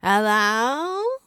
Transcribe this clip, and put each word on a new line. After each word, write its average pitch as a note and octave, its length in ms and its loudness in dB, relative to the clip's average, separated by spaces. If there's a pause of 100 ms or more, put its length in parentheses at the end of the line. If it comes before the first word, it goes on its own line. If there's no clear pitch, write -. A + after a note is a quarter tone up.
Hello? G#3+ 1000 0 (240)